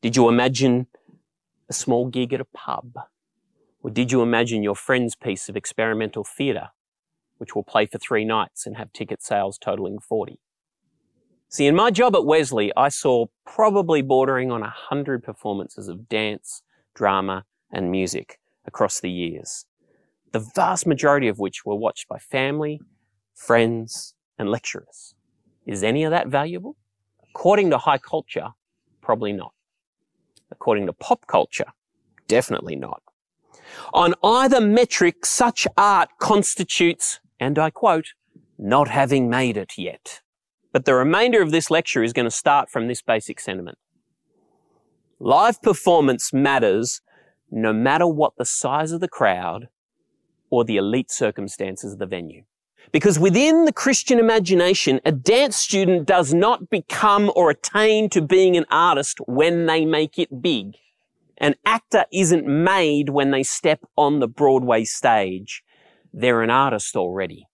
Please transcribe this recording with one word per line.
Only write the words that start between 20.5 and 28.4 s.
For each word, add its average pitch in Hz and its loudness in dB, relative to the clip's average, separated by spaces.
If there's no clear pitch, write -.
majority 143 2
of 101 -4
which 98 -8
were 104 -6
watched - -6
by - -14
family, 147 -6
friends, 117 -2
and 101 -4
lecturers. - -10
Is 101 -8
any 123 0
of 156 -2
that 170 -2
valuable? 175 -6
According 196 2
to 135 2
high 139 0
culture, - -8